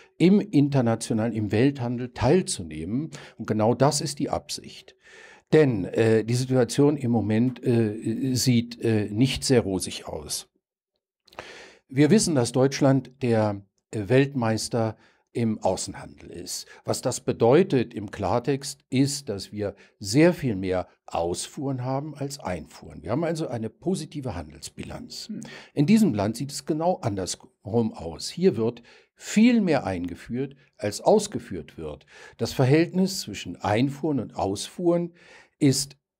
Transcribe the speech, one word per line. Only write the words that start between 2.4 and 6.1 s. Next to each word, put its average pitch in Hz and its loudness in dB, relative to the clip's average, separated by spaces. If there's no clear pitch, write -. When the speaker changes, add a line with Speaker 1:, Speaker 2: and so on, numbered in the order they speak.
Speaker 1:
Und 110 -10
genau 107 2
das 147 2
ist - -6
die - -4
Absicht. - -10
Denn, 127 4
äh, 110 4